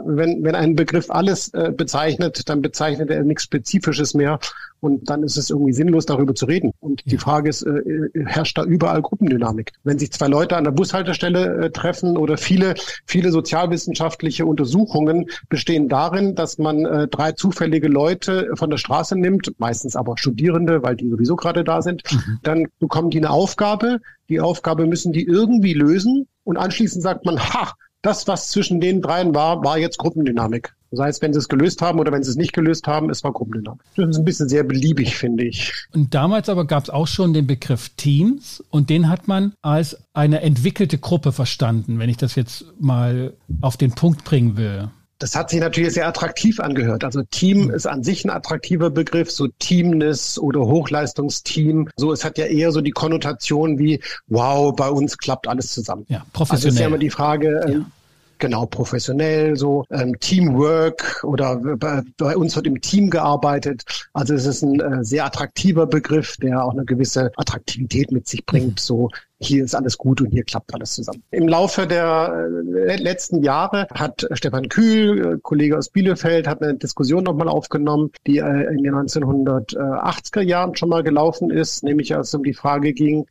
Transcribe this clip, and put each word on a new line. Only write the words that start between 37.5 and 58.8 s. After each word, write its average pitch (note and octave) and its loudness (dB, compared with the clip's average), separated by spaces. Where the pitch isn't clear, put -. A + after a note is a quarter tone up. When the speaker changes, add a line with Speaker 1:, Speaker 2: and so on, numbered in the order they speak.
Speaker 2:
Teams F3 0
und D3 2
den D#3+ 4
hat E3+ -2
man G3 0
als D#3 0
eine D3+ 4
entwickelte D#3 2
Gruppe D3 0
verstanden, A2+ -2
wenn A2+ 0
ich A#2 0
das B2 -2
jetzt - -4
mal B2+ 0
auf B2+ -2
den B2+ 2
Punkt D#3+ 2
bringen A#2+ 2
will. G#2 -4
Speaker 1:
Das - -6
hat D#3+ -2
sich E3 2
natürlich E3 0
sehr E3+ 0
attraktiv E3+ -2
angehört. B2 -2
Also C3 -4
Team G3 2
Speaker 2:
Mhm. C3 0
Speaker 1:
ist D#3 -4
an C#3 -4
sich F#3 -2
ein G3 0
attraktiver D#3+ -2
Begriff, D#3+ 0
so C#3 -2
Teamness D#3+ 2
oder C#3+ 0
Hochleistungsteam. D3 0
So, D3 0
es C#3+ -4
hat D#3+ -4
ja D3 0
eher D#3+ 2
so D3+ 2
die C#3+ -2
Konnotation D#3 -2
wie, D3 2
„Wow, C3+ 2
bei C3+ 0
uns C#3+ 0
klappt - -4
alles B2 -4
zusammen.“ G#2 -8
Speaker 2:
Ja, A2+ -2
Speaker 1:
Also - -10
es - -20
ist - -20
ja - -
Speaker 2:
professionell. C3+ 2
Speaker 1:
immer D#3 0
die C#3+ 0
Frage, D3+ 0
ähm, C#3 0
Speaker 2:
Ja. D3+ -2
Speaker 1:
genau, A#2+ -2
professionell, D3+ 0